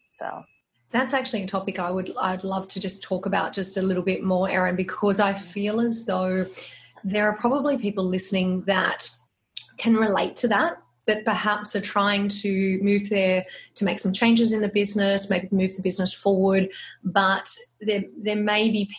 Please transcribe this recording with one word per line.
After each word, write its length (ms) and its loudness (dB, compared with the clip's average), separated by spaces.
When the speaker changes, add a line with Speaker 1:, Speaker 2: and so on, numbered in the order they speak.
Speaker 1:
So. 320 -10
Speaker 2:
That's 240 0
actually 280 -2
a 40 -6
topic 320 -4
I 120 -2
would, 300 -4
I'd 240 -2
love 240 -6
to 120 -12
just 220 -8
talk 240 -4
about 260 -2
just 240 -6
a 60 0
little 200 0
bit 200 -2
more, 260 2
Erin, 280 0
because 440 0
I 140 2
feel 460 -4
as 260 -2
though 400 0
there 260 2
are 80 0
probably 400 2
people 280 -2
listening 580 0
that 460 0
can 180 4
relate 400 2
to 120 0
that, 300 0
that 180 0
perhaps 520 -2
are 40 -2
trying 460 2
to 560 0
move 280 2
their, 360 2
to 100 -4
make 160 0
some 120 0
changes 400 6
in 80 2
the 80 2
business, 640 2
maybe 220 0
move 240 2
the 60 -6
business 300 -2
forward, 560 4
but 440 2
there, 220 0
there 140 -2
may 380 2
be 260 0